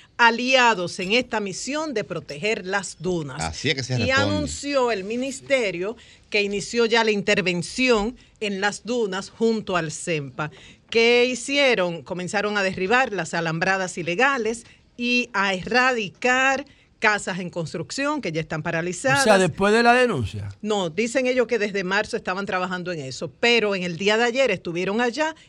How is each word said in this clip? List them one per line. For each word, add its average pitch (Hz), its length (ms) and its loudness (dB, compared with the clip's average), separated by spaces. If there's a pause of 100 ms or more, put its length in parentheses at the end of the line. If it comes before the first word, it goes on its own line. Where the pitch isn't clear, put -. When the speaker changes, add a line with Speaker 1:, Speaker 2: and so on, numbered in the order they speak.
(180)
Speaker 1:
aliados 233 840 4
en 190 120 -2
esta 240 280 0
misión 262 540 -6
de 208 100 -2
proteger 180 600 -6
las 190 340 -4
dunas. 156 420 -4
Speaker 2:
Así 82 280 -4
es 156 60 0
que 135 60 -6
se 127 120 -4
Speaker 1:
Y 123 100 0
Speaker 2:
responde. 254 80 0 (220)
Speaker 1:
anunció 277 580 -2
el 190 120 -4
ministerio 233 920 -4 (320)
que 208 140 0
inició 202 420 -2
ya 226 200 4
la 220 60 2
intervención 202 1080 0 (240)
en 202 200 -4
las 202 240 -2
dunas 202 460 -4
junto 220 480 0
al 160 120 -2
cempa. 151 600 -6 (400)
¿Qué 240 340 6
hicieron? 240 800 0
Comenzaron 202 560 -4
a 196 40 2
derribar 190 500 0
las 170 220 -4
alambradas 180 600 0
ilegales 226 680 0 (340)
y 247 340 0
a 196 220 0
erradicar 247 1120 0 (340)
casas 202 420 0
en 175 100 -6
construcción 269 720 -4
que 185 100 -4
ya 156 100 -2
están 156 220 -6
paralizadas. 180 600 0
Speaker 3:
O - 20 2
sea, 202 140 8
después 196 360 4
de 233 80 4
la 233 120 8
denuncia. 127 540 0 (140)
Speaker 1:
No, 202 260 0
dicen 233 380 0
ellos 247 220 2
que 240 100 0
desde 196 240 -2
marzo 202 340 0
estaban 196 300 -4
trabajando 180 460 -4
en 160 80 -6
eso, 131 400 -10
pero 220 340 4
en 180 80 -4
el 180 140 -6
día 202 200 2
de 233 80 2
ayer 247 280 2
estuvieron 185 480 -2
allá 285 340 -2 (140)